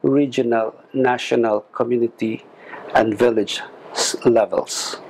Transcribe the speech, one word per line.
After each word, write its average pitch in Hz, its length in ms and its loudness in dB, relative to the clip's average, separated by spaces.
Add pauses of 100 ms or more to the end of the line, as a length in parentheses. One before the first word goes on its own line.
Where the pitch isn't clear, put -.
regional, 120 720 0 (180)
national, 123 680 0 (100)
community, 117 720 -2 (500)
and 110 240 2
village 113 440 2 (300)
s-, - 240 -4 (100)
levels. - 720 2 (120)